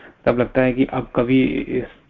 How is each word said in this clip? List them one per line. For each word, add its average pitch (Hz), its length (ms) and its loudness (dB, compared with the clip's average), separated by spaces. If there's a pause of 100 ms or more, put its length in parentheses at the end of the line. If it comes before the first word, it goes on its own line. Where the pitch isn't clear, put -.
(260)
तब 120 140 2
लगता 123 220 0
है 127 120 2
कि 131 120 0
अब 127 300 -6
कभी 131 300 2
इस - 400 -4 (240)